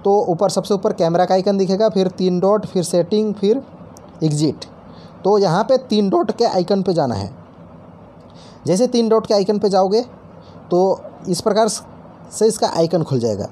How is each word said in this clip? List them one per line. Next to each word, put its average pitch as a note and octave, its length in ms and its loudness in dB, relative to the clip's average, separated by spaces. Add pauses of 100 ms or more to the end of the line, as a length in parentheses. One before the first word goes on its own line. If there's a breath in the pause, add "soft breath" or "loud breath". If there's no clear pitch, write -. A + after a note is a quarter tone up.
तो G3+ 200 4
ऊपर, F3 260 0
सबसे G3+ 240 -2
ऊपर G3+ 180 -2
camera F3 320 2
का F#3 100 0
icon G3 240 0
दिखेगा, F#3+ 300 0
फिर F#3+ 220 0
तीन F#3 300 -2
डॉट, G3 260 2
फिर F#3 160 -2
setting, G3+ 520 0
फिर A3 280 0 (600)
exit। D3 400 -2 (600 loud breath)
तो G3+ 140 4
यहाँ F#3+ 260 2
पे C4 160 2
तीन G#3 300 0
डॉट E4+ 220 0
के - 120 0
icon F#3 380 0
पे F#3 100 0
जाना C#3 220 0
है। G2+ 160 -6 (1400 loud breath)
जैसे F#3+ 200 2
तीन A#3 220 0
डॉट A3 180 2
के A3+ 80 0
आइकन G#3 240 0
पे G#3 100 0
जाओगे F#3+ 340 2 (680 loud breath)
तो F3+ 300 2 (280)
इस F3+ 120 -2
प्रकार A3 280 0
से - 800 -6
इसका A3 220 0
आइकन E3 340 0
खुल C3+ 160 -2
जाएगा। G#2 340 -2